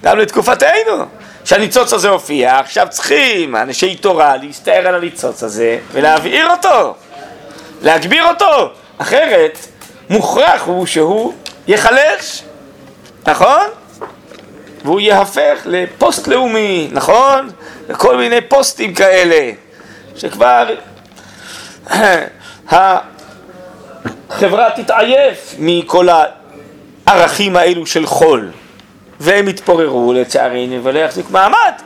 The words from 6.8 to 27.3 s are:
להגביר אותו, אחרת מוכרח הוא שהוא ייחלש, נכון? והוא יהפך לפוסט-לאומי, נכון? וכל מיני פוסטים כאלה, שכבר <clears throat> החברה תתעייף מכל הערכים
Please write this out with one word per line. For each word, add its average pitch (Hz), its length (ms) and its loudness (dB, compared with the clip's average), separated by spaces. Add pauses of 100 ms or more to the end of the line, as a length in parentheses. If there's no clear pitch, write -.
להגביר 180 440 0
אותו, 339 440 2 (280)
אחרת 208 600 0 (520)
מוכרח 226 560 0
הוא 180 200 -4
שהוא 180 480 -2 (340)
ייחלש, 233 760 0 (840)
נכון? 247 380 2 (1160)
והוא 165 160 0
יהפך 208 680 0
לפוסט-לאומי, 214 1300 -2
נכון? 254 580 2 (380)
וכל - 300 0
מיני 240 240 0
פוסטים 240 520 -2
כאלה, 170 580 2 (640)
שכבר 120 500 0 (1200)
<clears throat> - 40 -2 (2250)
החברה 208 460 0
תתעייף 233 840 0
מכל 175 480 0 (960)
הערכים 190 500 2